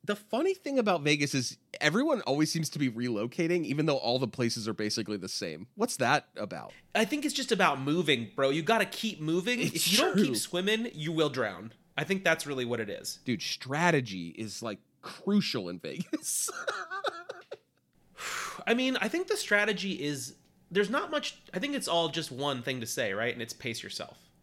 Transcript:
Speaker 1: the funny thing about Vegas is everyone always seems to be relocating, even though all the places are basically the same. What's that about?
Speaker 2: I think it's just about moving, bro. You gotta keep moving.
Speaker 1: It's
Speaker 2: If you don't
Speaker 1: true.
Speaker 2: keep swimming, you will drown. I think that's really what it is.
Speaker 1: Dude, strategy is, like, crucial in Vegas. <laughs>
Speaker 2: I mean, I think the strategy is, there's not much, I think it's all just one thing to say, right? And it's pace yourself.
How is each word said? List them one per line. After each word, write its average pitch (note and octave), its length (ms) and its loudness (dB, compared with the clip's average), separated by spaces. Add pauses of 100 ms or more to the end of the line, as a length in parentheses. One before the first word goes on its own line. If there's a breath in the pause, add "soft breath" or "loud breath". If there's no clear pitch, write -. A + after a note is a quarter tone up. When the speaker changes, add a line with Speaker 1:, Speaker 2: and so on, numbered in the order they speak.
Speaker 1:
the G3+ 120 0
funny D#4+ 400 0
thing C#4 240 -2
about F#3 240 4
Vegas D3 320 2
is B2+ 220 0 (220)
everyone A#3 420 4
always D3 300 2
seems D#3+ 200 -2
to D3+ 80 -8
be C3+ 100 2
relocating, B2 760 0
even D3 200 0
though C#3+ 120 4
all A#2+ 200 2
the B2+ 100 2
places A#2 400 -2
are A2 60 -2
basically G#2 440 -2
the F#2+ 120 -6
same. F2 460 -6
What's A3+ 220 -2
that C3+ 300 2 (100)
about? E2+ 360 -8 (220 loud breath)
Speaker 2:
I A3 100 4
think D4 180 -4
it's D4 120 -2
just C4 160 -2
about E3+ 300 4
moving, D3 540 2
bro. C3+ 140 4
You D#3 140 0
gotta G#3+ 220 4
keep F#3 360 -6
moving. F3+ 380 0
Speaker 1:
It's - 160 -2
Speaker 2:
If E3+ 160 2
you G#3 80 6
don't F4 160 4
Speaker 1:
true. G3 100 6
Speaker 2:
keep B2+ 120 0
swimming, G#3+ 580 0
you D#3 160 -4
will D#3 180 4
drown. A2 440 -4 (220)
I D3 100 0
think F#3+ 180 -2
that's E3 240 2
really C3 180 -2
what A#2 140 -2
it G#2 100 -4
is. - 360 -8
Speaker 1:
Dude, A2+ 180 0
strategy C3 880 0
is, G#2+ 340 -8
like, A2 160 -6 (240)
crucial C#3 680 2
in F2 100 -6
Vegas. - 760 -4
<laughs> - 40 -8 (2000 loud breath)
Speaker 2:
I A3 60 4
mean, B3+ 280 2
I A3 60 0
think F4 200 -2
the G#4 100 0
strategy G3+ 560 2
is, C3+ 420 -4 (360)
there's G3 180 4
not D#4+ 220 0
much, - 240 -2 (180)
I F#3 60 -2
think C#4+ 160 -2
it's A3+ 120 -4
all E3 220 4
just D3+ 220 -4
one C3+ 300 -2
thing C3 200 -4
to A2+ 40 -4
say, A2 280 -2
right? A2+ 200 0
And A#2+ 80 -6
it's A2+ 120 -8
pace - 280 -6
yourself. - 360 -10 (260)